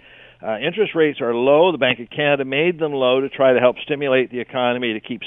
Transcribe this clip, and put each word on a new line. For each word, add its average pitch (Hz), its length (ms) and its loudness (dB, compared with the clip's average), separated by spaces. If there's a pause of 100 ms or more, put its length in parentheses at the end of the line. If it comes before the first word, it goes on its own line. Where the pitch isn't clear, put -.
(400)
Uh, 107 180 -6
interest 175 360 -4
rates 151 280 0
are 120 120 0
low. 143 380 4
The 151 60 -6
Bank 127 200 0
of 120 120 -16
Canada 143 340 0
made 151 340 -2
them 151 140 -4
low 131 300 2
to 139 80 -4
try 135 240 4
to 120 40 4
help 123 200 4
stimulate 135 520 -2
the 123 80 -10
economy, 123 540 -4
to 107 80 -6
keep 113 260 -10